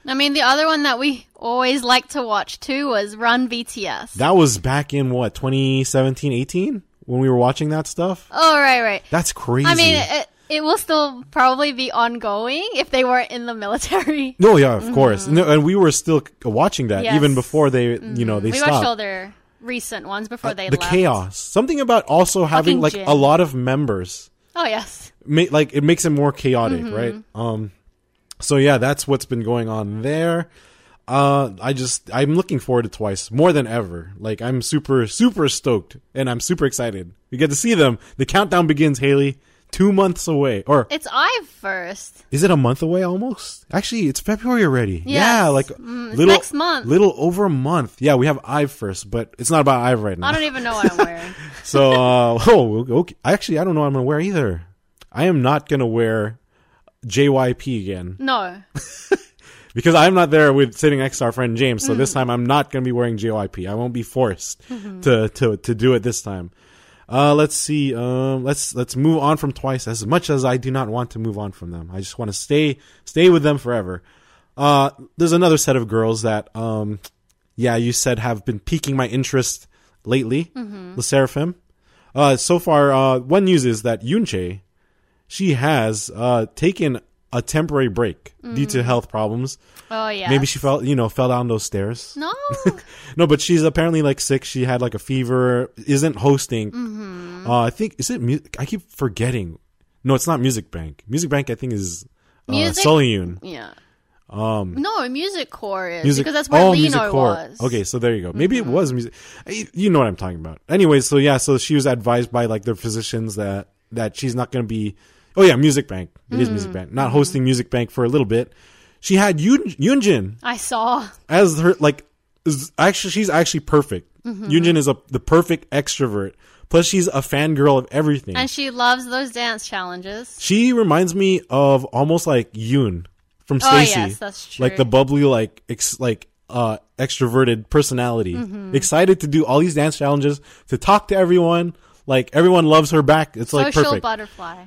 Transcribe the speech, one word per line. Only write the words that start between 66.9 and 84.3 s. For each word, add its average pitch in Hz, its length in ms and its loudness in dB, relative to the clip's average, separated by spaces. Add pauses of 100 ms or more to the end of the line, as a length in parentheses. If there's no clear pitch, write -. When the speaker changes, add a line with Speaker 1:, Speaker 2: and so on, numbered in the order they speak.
Speaker 2:
Uh, 143 260 2
let's 151 200 2
see. 147 380 -2
Um, 127 520 -4
let's, 139 280 -4
let's 123 220 -6
move 156 260 2
on 147 160 2
from 139 140 -4
Twice. 131 360 -6
As 110 200 -8
much 170 220 0
as 131 160 0
I 127 120 0
do 127 140 -6
not 131 160 -4
want 120 240 -6
to 110 80 -12
move 110 180 -6
on 101 140 -8
from 87 200 -16
them, 85 220 -14
I 95 60 -10
just - 180 -12
wanna 107 160 -8
stay, 147 440 -2 (260)
stay 175 260 4
with 160 140 6
them 147 140 2
forever. 104 440 -6 (540)
Uh, 139 360 2 (260)
there's 165 160 2
another 170 240 4
set 135 180 0
of 117 140 -2
girls 113 320 0
that, 110 340 -4
um, 110 440 -6 (580)
yeah, 117 180 0
you 120 160 0
said 123 280 -2
have 113 260 -4
been 107 140 -4
piquing 147 360 -4
my 127 120 0
interest 127 600 -2 (380)
lately. 131 500 -2
Speaker 1:
Mm-hmm. 202 400 -14
Speaker 2:
Le 120 80 -8
Sserafim. 143 520 0 (600)
Uh, 139 220 4
so 175 220 2
far, 147 340 4
uh, 135 260 4
one 160 240 2
news 170 220 4
is 110 160 0
that 113 220 -2
Yoonchae, 101 580 -4 (680)